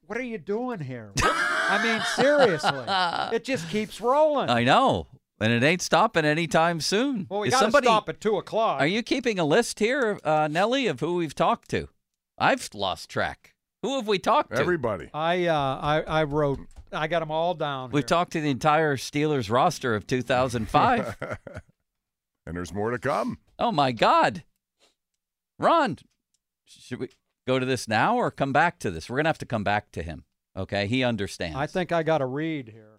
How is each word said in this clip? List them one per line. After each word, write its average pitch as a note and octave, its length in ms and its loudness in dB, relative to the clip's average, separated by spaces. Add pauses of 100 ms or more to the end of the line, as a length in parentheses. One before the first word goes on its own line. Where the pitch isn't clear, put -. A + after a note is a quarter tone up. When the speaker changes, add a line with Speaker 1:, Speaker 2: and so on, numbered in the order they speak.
Speaker 1:
what G#3 120 -10
are B3+ 40 -8
you A3+ 160 -10
doing G#3+ 420 -6
here? B2 400 -10
What, - 120 2
I - 500 0
mean, A3+ 200 -2 (140)
seriously. G3 680 2 (480)
Speaker 2:
<laughs> A3+ 40 -2
Speaker 1:
It - 80 -4
just A#3+ 260 -4
keeps G#3+ 300 -6
rolling. C4+ 500 2
Speaker 2:
I A#2+ 140 4
know. D#3 420 4 (340)
And A2 120 2
it A#2 100 2
ain't E3+ 200 2
stopping E3+ 420 2
anytime E3 560 2
soon. A3 480 -2
Speaker 1:
Well, G3+ 120 -4
we G#3 80 -2
Speaker 2:
Is - 60 2
Speaker 1:
gotta C4 100 4
Speaker 2:
somebody, B3 220 4
Speaker 1:
stop A3 220 4
at D#3+ 120 -10
two G#3 160 0
o'clock. F3 440 -2
Speaker 2:
are C#3 60 2
you G#3 160 0
keeping A#3+ 360 -2
a E3+ 60 2
list F3 360 2
here, A3+ 440 0
uh, D3+ 260 2
Nelly, A3+ 360 0
of C#3+ 140 -2
who E3+ 160 -2
we've E3 180 -4
talked F#3 360 0
to? D#2+ 180 -4 (500)
I've A3+ 360 0
lost F#2+ 360 -4
track. E2+ 440 -6 (280)
Who C4+ 140 -2
have A#3 120 -4
we G3+ 100 2
talked A3 360 0
to? B2 60 2
Speaker 3:
Everybody. A#2+ 520 -2
Speaker 1:
I, F3 340 0
uh, E3 80 2 (260)
I, D3+ 220 0
I D#3+ 220 0
wrote, C#3+ 360 0 (320)
I D#3+ 160 -4
got E3 140 0
'em D#3 80 -8
all E3+ 240 -2
down C#3 360 -6
Speaker 2:
We've C#3 120 2
Speaker 1:
here. - 60 -4
Speaker 2:
talked F3 240 0
to E3 80 -2
the D3+ 100 0
entire D3+ 460 2
Steelers D3 540 -2
roster B2+ 440 2
of G#2 120 -4
two B2+ 160 -2
thousand B2 460 0
five. G#3+ 520 2
Speaker 3:
<laughs> - 60 -8 (1200)
And D#2+ 100 -10
there's F2 180 -8
more G#2 160 -2
to B2 80 -4
come. G3 400 -4 (200)
Speaker 2:
Oh, A#3 140 0
my C#3+ 180 2
God. F3 540 2 (1120)
Ron, B3 380 2 (680)
should - 340 -12
we B2+ 80 -6 (380)
go B2+ 120 2
to B2+ 60 0
this B2+ 240 -2
now C3 280 2
or F#3+ 140 0
come C#3 220 -2
back D#3+ 280 2
to A2 100 -2
this? D#2+ 180 -10
We're A#2+ 80 -4
gonna D#3+ 140 2
have - 80 -2
to D3 80 -10
come G#2 180 -4
back G#2 280 0
to F2+ 100 -8
him. D#2 220 -10 (320)
Okay, G2+ 300 -4
he B2+ 160 0
understands. G2 540 -4
Speaker 1:
I C#3+ 100 -4
think F3+ 240 -4
I E3+ 120 0
got D#3 180 2
a C3 60 -2
read C#3+ 420 -6
here. G#2+ 300 -20